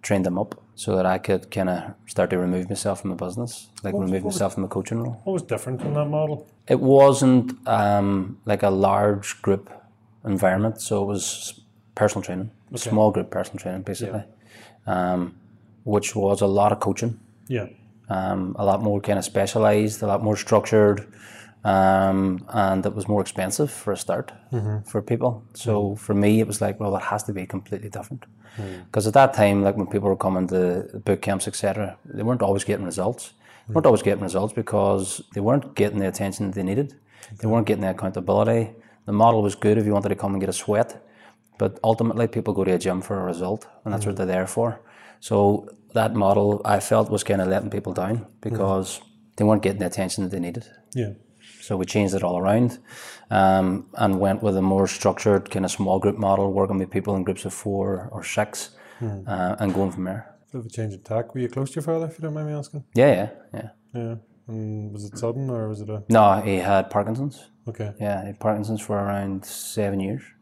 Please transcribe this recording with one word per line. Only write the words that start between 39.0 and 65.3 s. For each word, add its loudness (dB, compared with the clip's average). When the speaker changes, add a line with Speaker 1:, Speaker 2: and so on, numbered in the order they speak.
Speaker 1:
The -6
model 6
was 0
good 4
if 2
you 2
wanted 0
to 0
come -6
and -2
get -2
a -4
sweat, 0
but -2
ultimately 2
people -4
go 0
to 2
a 4
gym -2
for -6
a -4
result, -6
and -4
that's -4
what -2
Speaker 2:
Mm. -10
Speaker 1:
they're 0
there 0
for. -2
So 4
that 2
model, 4
I 2
felt, 2
was -2
kinda 0
letting 0
people -6
down -2
Speaker 2:
Mm. -10
Speaker 1:
because -2
they 0
weren't 6
getting 0
the -2
attention -4
that -4
they -4
needed. -8
Speaker 2:
Yeah. -4
Speaker 1:
So -6
we -2
changed 0
it 0
all 0
around, 2
um, 4
and 2
went 2
with 2
a 2
more 4
structured 2
kinda -2
small 0
group 2
model, 2
working 0
with -2
people -2
in -2
groups -4
of -6
four -4
or -12
six, -4
Speaker 2:
Mm. -8
Speaker 1:
uh, -2
and 0
going 0
from -8
there. -10
Speaker 2:
Bit -10
of -12
a -16
change -8
of -18
tack. -6
Were -6
you -4
close -6
to -16
your -6
father, -2
if -12
you -12
don't -6
mind -6
me -6
asking? -10
Speaker 1:
Yeah, 6
yeah, 0
yeah. -12
Speaker 2:
Yeah. -8
And -8
was -10
it -14
sudden -4